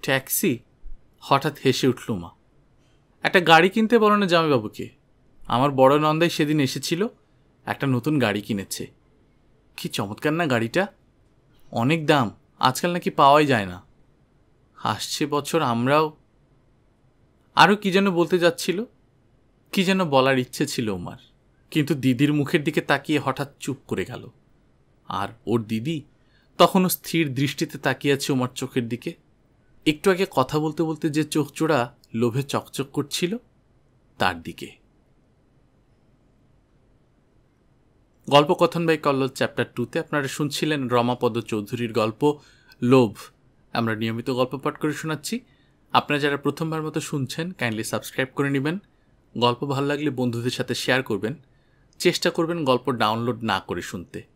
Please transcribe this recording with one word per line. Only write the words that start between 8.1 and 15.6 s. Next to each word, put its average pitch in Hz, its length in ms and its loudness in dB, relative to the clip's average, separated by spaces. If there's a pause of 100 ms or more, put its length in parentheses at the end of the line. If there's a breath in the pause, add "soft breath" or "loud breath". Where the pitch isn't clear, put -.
গাড়ি 104 240 0
কিনেছে।" - 440 -8 (880)
"কি - 120 -10
চমৎকার 107 440 -4
না 165 140 0
গাড়িটা, 127 400 0 (840)
অনেক 147 360 0
দাম, 139 240 2 (280)
আজকাল 151 340 0
নাকি 175 180 -4
পাওয়াই 147 360 6
যায় 113 200 0
না। 90 160 -12 (1000)
আসছে - 440 -4
বছর 143 360 -2